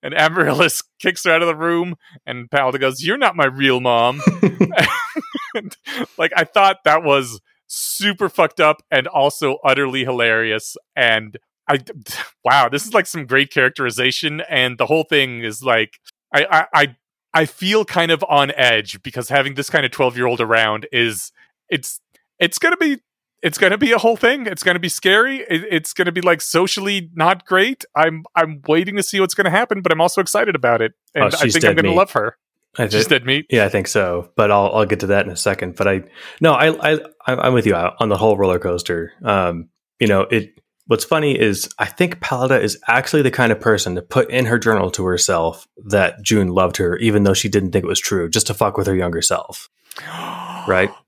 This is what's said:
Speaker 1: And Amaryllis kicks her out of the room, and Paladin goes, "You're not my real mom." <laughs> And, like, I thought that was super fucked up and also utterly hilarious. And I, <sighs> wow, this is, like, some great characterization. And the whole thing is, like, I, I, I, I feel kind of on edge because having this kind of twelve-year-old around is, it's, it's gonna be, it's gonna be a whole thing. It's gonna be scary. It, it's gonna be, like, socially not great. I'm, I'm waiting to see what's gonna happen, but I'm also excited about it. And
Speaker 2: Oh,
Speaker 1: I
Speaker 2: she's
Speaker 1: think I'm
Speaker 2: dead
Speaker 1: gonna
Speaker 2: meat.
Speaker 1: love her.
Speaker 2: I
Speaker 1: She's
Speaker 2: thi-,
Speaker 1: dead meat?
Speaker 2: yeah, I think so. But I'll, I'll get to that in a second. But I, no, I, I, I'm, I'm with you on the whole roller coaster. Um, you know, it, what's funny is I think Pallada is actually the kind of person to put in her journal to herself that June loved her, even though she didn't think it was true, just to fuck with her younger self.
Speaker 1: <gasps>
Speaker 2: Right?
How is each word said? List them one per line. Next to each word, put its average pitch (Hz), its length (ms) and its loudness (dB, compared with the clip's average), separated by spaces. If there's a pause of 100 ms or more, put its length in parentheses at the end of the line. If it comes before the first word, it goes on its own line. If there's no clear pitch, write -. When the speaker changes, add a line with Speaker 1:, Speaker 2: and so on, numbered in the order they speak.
Speaker 1:
And 143 100 -10
Amaryllis 160 680 2 (160)
kicks - 240 -4
her 180 80 2
out 165 100 4
of 170 60 0
the 165 80 -2
room, 170 400 -4 (300)
and 123 260 -12
Paladin 135 300 0
goes, 135 220 -2
"You're 196 140 -2
not 214 200 0
my 151 80 2
real 131 340 2
mom." 123 460 2
<laughs> - 60 6 (1200)
And, - 180 -10 (440)
like, 160 180 -2
I 170 80 2
thought 196 400 2
that 156 200 4
was 131 360 0 (280)
super 202 600 -4
fucked 165 320 0
up 151 220 4 (100)
and 135 160 0
also 147 560 0
utterly 135 400 2
hilarious. 113 720 -2 (220)
And 110 400 0 (280)
I, 143 140 0 (320)
<sighs> - 320 -14
wow, 127 240 4
this 135 180 -4
is, 220 80 -14
like, 196 140 2
some 151 180 -10
great 135 260 0
characterization. 131 1000 -2
And 127 280 0
the 123 80 0
whole 156 180 0
thing 131 420 -2
is, 110 180 -8
like, 113 300 0 (400)
I, 147 180 2
I, 160 140 4 (160)
I, 139 140 0 (380)
I 160 120 2
feel 196 400 -2
kind 170 260 0
of 156 160 0
on 143 240 2
edge 117 500 0
because 123 280 -10
having 139 260 0
this 135 140 -6
kind 151 160 0
of 123 60 -4
twelve-year-old 123 500 0
around 110 500 0
is, 117 400 -2 (380)
it's, - 320 -8 (360)
it's - 220 -2
gonna 339 160 0
be, 302 220 -2 (440)
it's 156 160 -4
gonna 196 200 2
be 226 160 2
a 233 40 2
whole 226 200 2
thing. 254 300 0
It's 185 160 -8
gonna 180 160 2
be 175 100 -4
scary. 226 500 2
It, 170 320 -4
it's 160 220 -4
gonna 175 180 -2
be, 175 100 -4
like, 170 200 2
socially 196 720 -2
not 170 320 0
great. 202 400 0 (100)
I'm, 160 300 0 (100)
I'm 160 320 -2
waiting 180 300 0
to 196 60 -2
see 196 180 -4
what's 185 140 -2
gonna 190 160 0
happen, 202 300 -2
but 170 120 0
I'm 160 80 0
also 180 180 0
excited 208 360 0
about 120 260 2
it. 110 100 -2 (220)
And 147 100 0
Speaker 2:
Oh, 104 40 2
Speaker 1:
I - 180 -2
Speaker 2:
she's 117 80 0
Speaker 1:
think 160 100 0
I'm - 60 6
Speaker 2:
dead - 80 2
Speaker 1:
gonna 190 140 2
Speaker 2:
meat. 175 60 2
Speaker 1:
love 196 140 2
her. 110 240 -2 (420)
Speaker 2:
I 113 120 0
Speaker 1:
She's 107 180 2
Speaker 2:
thi-, - 80 -10
Speaker 1:
dead 120 100 0
meat? 139 240 0
Speaker 2:
yeah, 117 140 4
I 98 60 2
think 98 180 -2
so. 87 480 -2
But 104 160 2
I'll, 101 240 4
I'll 107 100 2
get 95 140 -2
to 101 80 -6
that 98 180 2
in 95 60 -10
a 87 60 -10
second. 95 400 -4
But 98 100 0
I, 95 160 0 (380)
no, 160 100 6
I, 147 200 4 (240)
I, 151 40 -2 (260)
I'm, 127 140 -2
I'm 127 140 2
with 117 120 4
you 101 80 4
on 90 360 0
the 101 80 2
whole 107 180 4
roller 92 240 2
coaster. 87 540 -4 (100)
Um, 90 460 -2 (280)
you 117 100 2
know, 98 160 4
it, - 360 -4 (280)
what's - 180 0
funny 151 340 0
is 101 300 0 (100)
I 110 60 -2
think 175 340 -4
Pallada 131 420 0
is 101 240 -2
actually 131 360 2
the 127 100 2
kind 117 220 2
of 107 80 -4
person 95 340 0
to 90 60 -6
put - 280 -2
in 127 180 0
her 117 120 0
journal 104 320 0
to 95 140 -6
herself 85 600 -2 (200)
that 98 360 0
June 101 280 2
loved 90 260 2
her, 87 220 -2
even 104 260 2
though 98 100 4
she - 140 -2
didn't 95 240 0
think 92 140 0
it - 20 -4
was 87 140 -2
true, 90 280 -4
just - 180 -2
to 107 60 -6
fuck 101 220 0
with 98 120 -2
her 98 80 0
younger 87 260 -2
self. - 480 -6 (280)
Speaker 1:
<gasps> - 720 -12
Speaker 2:
Right? 95 220 4 (180)